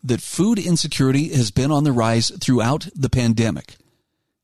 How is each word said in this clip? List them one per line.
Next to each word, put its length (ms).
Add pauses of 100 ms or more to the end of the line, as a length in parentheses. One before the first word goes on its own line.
that 180
food 380
insecurity 720
has 220
been 200
on 140
the 80
rise 380 (100)
throughout 520
the 160
pandemic. 680 (680)